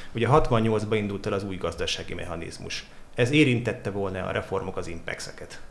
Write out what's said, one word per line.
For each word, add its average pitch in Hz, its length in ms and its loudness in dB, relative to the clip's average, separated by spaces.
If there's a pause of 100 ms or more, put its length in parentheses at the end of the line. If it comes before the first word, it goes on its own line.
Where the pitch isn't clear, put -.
(120)
Ugye 113 140 2
hatvannyolcban 113 720 4
indult 101 280 -2
el 101 60 0
az 98 120 0
új 95 120 -6
gazdasági 85 580 -4
mechanizmus. 85 720 -8 (280)
Ez 123 160 4
érintette 120 600 4
volna 95 360 -2
a 92 40 -2
reformok 98 460 -2
az 87 120 -6
impexeket? - 720 -10 (100)